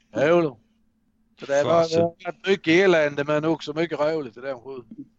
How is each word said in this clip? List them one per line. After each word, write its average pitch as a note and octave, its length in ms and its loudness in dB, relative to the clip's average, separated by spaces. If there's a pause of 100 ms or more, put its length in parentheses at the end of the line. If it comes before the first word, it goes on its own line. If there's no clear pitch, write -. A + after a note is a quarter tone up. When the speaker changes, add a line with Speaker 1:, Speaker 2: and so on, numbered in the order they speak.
(160)
Speaker 1:
Jo D#3+ 260 2
då. C#3 160 -4 (800)
Så C#3+ 60 -18
det C#3 180 0
var, C#3 80 0 (100)
Speaker 2:
Fasen. E3 180 0
Speaker 1:
det E3+ 260 -2
var F3 260 -6
mycket E3 220 0 (100)
elände, D3+ 400 2
men D3+ 220 -2
också D#3+ 280 -4
mycket D#3+ 260 -4
roligt D3 380 -2
i B2+ 40 -18
den C3 180 -8
sjön. B2+ 240 -16 (360)